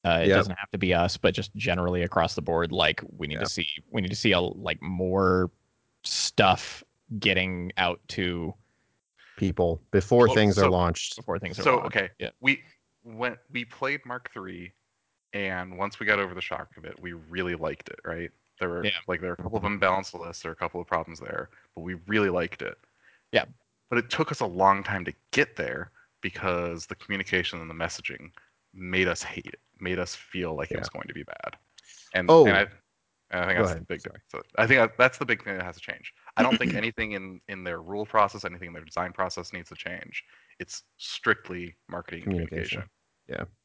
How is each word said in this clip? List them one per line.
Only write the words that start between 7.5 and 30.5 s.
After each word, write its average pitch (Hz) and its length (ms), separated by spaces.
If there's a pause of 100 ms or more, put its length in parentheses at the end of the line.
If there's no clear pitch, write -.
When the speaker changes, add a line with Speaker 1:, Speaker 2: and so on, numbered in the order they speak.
Speaker 1:
out 90 320
to 90 460 (840)
Speaker 2:
People 87 540
before 117 360
Speaker 3:
Well, 104 100
Speaker 2:
things 104 220
are 98 40
Speaker 3:
so 92 80
Speaker 2:
launched. 87 460
Speaker 1:
before 87 240
things 95 180
are 95 40
Speaker 3:
So, 131 160
Speaker 1:
launched. 123 180
Speaker 3:
okay, 95 140 (100)
Speaker 1:
Yeah. - 100 (100)
Speaker 3:
we, 135 220 (400)
when 117 340 (140)
we 123 140
played 135 420
Mark 123 260
three, 90 400 (600)
and 92 440
once 101 220
we 104 80
got 104 140
over 90 140
the 90 60
shock - 360
of 80 80
it, - 160
we 87 140
really 85 420
liked 78 320
it, - 160
right? 85 260 (300)
There 92 80
were, 85 160
Speaker 1:
Yeah. 104 80 (160)
Speaker 3:
like, 87 120
there 90 100
were 87 40
a - 80
couple 104 160
of 98 60
unbalanced 95 500
lists, 85 300
there 82 60
were 80 40
a - 20
couple 87 240
of 85 60
problems 82 320
there, - 320 (240)
but 85 60
we 90 140 (120)
really 104 240
liked 85 320
it. 50 160 (540)
Speaker 1:
Yeah. 107 140 (440)
Speaker 3:
But 120 80
it 123 120
took - 200
us 147 100
a 117 60
long 95 380
time 95 200
to 85 80 (200)
get - 240
there 71 340 (300)
because 87 680
the - 80
communication 92 680
and 82 80
the 80 60
messaging - 560 (420)
made 92 360
us 85 160
hate - 220
it, - 120 (220)
made 90 180
us 90 160
feel 87 400